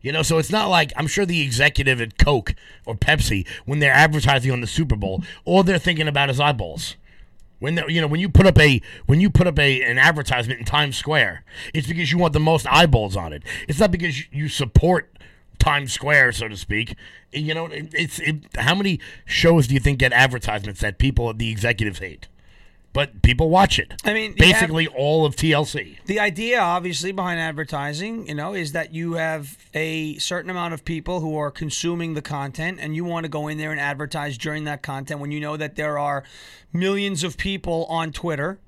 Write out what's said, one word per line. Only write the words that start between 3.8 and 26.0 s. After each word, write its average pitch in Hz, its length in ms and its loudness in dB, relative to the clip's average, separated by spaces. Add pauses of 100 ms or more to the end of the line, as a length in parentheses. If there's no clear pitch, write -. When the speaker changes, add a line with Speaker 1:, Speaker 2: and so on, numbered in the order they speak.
Speaker 1:
advertising 139 580 4
on 123 100 -2
the 117 60 -6
Super 127 300 0
Bowl, 98 260 -4 (220)
all 185 180 6
they're 185 160 4
thinking 156 300 0
about 139 200 0
is 135 120 0
eyeballs. 113 560 -2 (640)
When 156 160 -2
they're, 156 120 -4
you 165 120 0
know, 156 80 0
when 151 120 0
you 196 80 -2
put 190 180 8
up 175 120 8
a, 147 220 8 (260)
when 147 140 4
you 196 100 6
put 185 160 6
up 151 140 0
a, 135 220 4
an 123 160 0
advertisement 131 600 2
in 117 60 -10
Times 143 320 -2
Square, 123 480 0 (280)
it's 151 140 -2
because 165 240 -2
you 175 80 2
want 170 140 2
the 151 80 2
most 156 280 2
eyeballs 131 480 4
on 82 160 -6
it. 73 120 -12 (240)
It's 139 100 -4
not 196 140 4
because 165 400 -4
you 147 160 -4
support 156 680 0 (440)
Times 143 320 2
Square, 135 400 4
so 110 160 -6
to 104 80 -12
speak. 107 400 -4 (360)
You 151 220 -4
know, 165 120 -6
it, 156 280 -12
it's, 160 240 -4
it, 151 380 -4
how 139 180 0
many 196 240 -2 (260)
shows 165 440 4
do 131 60 2
you 135 60 2
think 131 200 0
get 127 120 2
advertisements 117 680 0
that 104 180 -4
people, 113 340 -2
the 113 200 -4
executives 107 480 -2
hate? 90 260 -14 (680)
But 135 280 -4
people 135 260 4
watch 185 300 4
it. - 160 -8 (100)
Speaker 2:
I 208 80 0
mean, 220 240 -4
you 220 80 6
have 277 160 8
Speaker 1:
Basically 165 260 0
all 147 380 0
of 143 100 0
T 156 160 0
L 147 140 2
C. 131 400 -10